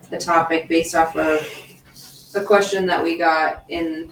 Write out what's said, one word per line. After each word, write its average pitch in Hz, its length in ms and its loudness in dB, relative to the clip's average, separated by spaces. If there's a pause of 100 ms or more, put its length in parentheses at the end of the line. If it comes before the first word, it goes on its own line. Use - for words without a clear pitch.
(100)
the - 80 -8
topic 165 500 0
based 165 280 0
off 160 200 2
of 156 300 0 (880)
a 202 80 -2
question 196 440 2
that 170 160 0
we 165 160 -2
got 160 500 0
in 165 440 -6